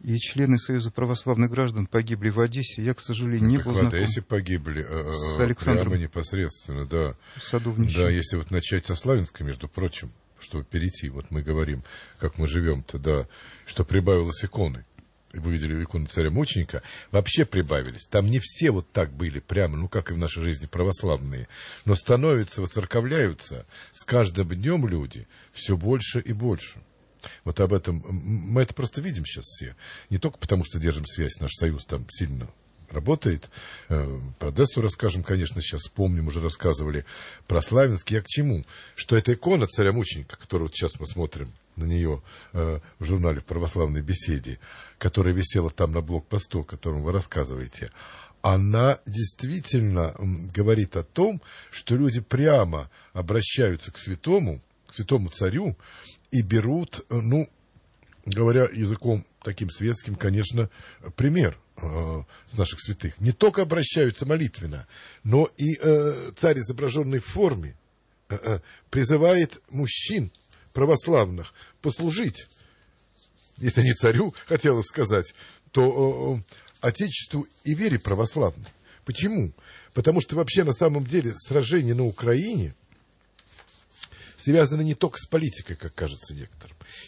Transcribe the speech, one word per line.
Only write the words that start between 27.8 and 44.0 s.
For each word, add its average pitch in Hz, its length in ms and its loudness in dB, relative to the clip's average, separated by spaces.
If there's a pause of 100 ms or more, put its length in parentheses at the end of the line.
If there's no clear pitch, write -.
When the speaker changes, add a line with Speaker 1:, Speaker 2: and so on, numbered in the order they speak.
Speaker 2:
м, 92 80 -6 (380)
мы 127 100 4
это 123 100 -2
просто 135 280 -6
видим 135 260 -6
сейчас - 180 -10
все. - 300 -12 (360)
Не 98 80 0
только 143 200 -4
потому, 92 260 0
что - 140 -6
держим 76 280 -2
связь, 73 340 -6
наш 71 140 -4
союз 78 300 -2
там 64 240 -8
сильно 67 400 -6 (400)
работает. 78 600 -2 (380)
Э, 69 320 -2 (180)
про 76 120 -4
Одессу 117 300 2
расскажем, 92 440 -2
конечно, 92 360 -2
сейчас 80 220 -6
вспомним, 87 460 0
уже 76 120 -4
рассказывали 76 640 -2 (440)
про 85 120 2
Славянск. 113 520 2
Я 110 100 2
к - 60 -14
чему? 135 360 0 (300)
Что - 220 2
эта 113 180 4
икона 156 320 2
царя-мученика, 98 680 0
которую 82 320 -2
вот - 80 -10
сейчас - 240 -4
мы 82 60 -8
смотрим 73 460 -6 (220)
на 82 100 -4
нее, 82 380 0 (300)
э, 80 260 -2 (220)
в 80 40 -6
журнале 85 360 2
«В - 40 -18
православной 82 580 -2